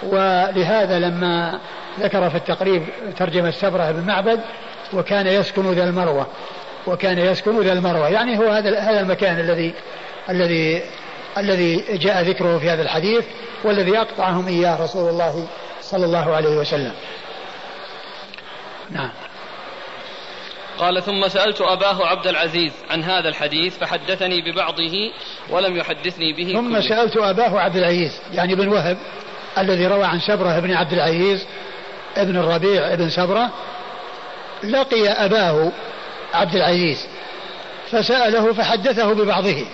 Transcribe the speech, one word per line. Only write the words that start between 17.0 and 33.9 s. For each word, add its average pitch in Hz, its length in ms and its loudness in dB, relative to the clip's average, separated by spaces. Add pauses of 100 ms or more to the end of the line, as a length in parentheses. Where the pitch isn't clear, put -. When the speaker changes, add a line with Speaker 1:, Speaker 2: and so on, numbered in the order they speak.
Speaker 1:
نعم. 135 200 -6 (1700)
Speaker 2:
قال: 180 240 0
"ثم 196 240 0
سألت 202 340 0
أباه 185 440 2
عبد 175 220 0
العزيز 165 440 0 (180)
عن 160 140 -2
هذا 175 260 0
الحديث 156 480 -2
فحدثني 175 720 -2
ببعضه 165 600 -2 (380)
ولم 185 280 0
يحدثني 165 560 -4
به 175 200 -4
Speaker 1:
ثم 240 160 0
Speaker 2:
كله". 220 120 2
Speaker 1:
سألت 220 360 2
أباه 202 420 2
عبد 175 160 2
العزيز، 175 440 2 (140)
يعني 180 220 0
بن 196 120 2
وهب 185 300 2 (600)
الذي 185 300 4
روى 196 160 4
عن 170 160 2
سبرة 180 400 2
بن 180 140 0
عبد 165 200 0
العزيز 175 520 2 (720)
ابن 190 200 2
الربيع 170 560 2
ابن 170 160 0
سبرة، 196 400 0 (1120)